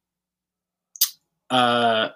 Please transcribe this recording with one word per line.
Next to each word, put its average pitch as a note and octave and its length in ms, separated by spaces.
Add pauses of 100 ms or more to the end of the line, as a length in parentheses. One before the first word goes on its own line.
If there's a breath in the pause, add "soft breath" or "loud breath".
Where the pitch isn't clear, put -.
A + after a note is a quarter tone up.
(1500)
uh, A#2+ 680